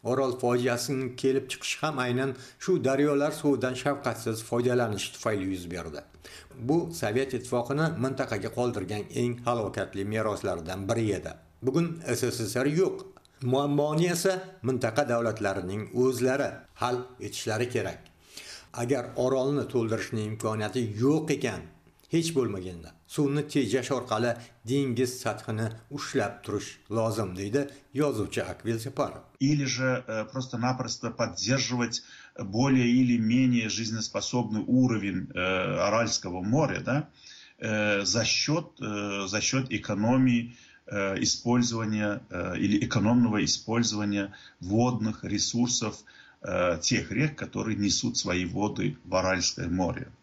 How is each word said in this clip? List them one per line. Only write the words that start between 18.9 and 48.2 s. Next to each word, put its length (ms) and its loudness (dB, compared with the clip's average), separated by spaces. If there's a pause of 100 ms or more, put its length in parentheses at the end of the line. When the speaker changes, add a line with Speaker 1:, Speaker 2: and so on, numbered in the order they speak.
Speaker 1:
Orolni 580 2
to'ldirishning 580 0
imkoniyati 500 -2 (220)
yo'q 320 4
ekan, 260 -4 (520)
hech 240 2
bo'lmaganda 540 -4 (160)
suvni 360 0 (100)
tejash 380 2
orqali 400 0 (320)
dengiz 480 0 (100)
sathini 460 -2 (240)
ushlab 520 -2
turish 260 -4 (200)
lozim, 460 0
deydi 320 0 (260)
yozuvchi 480 0
Akvel 380 -4
Separ. 340 -4 (260)
Speaker 2:
Или 260 4
же, 420 0
э, 240 -4
просто-напросто 800 -4
поддерживать 920 -2 (360)
более 480 4
или 300 6
менее 520 4
жизнеспособный 960 -2
уровень, 680 2
э, 420 0 (100)
Аральского 540 0
моря, 380 2
да, 300 -2 (500)
э, 460 0
за 180 0
счёт, 580 0
э, 460 -4
за 140 -2
счёт 280 0
экономии, 840 2 (320)
э, 340 -2
использования, 1080 0
э, 280 -4
или 280 2
экономного 580 4
использования 880 0 (280)
водных 600 0
ресурсов, 760 -2 (440)
э, 400 0
тех 300 0
рек, 240 0
которые 400 -4
несут 420 0
свои 280 0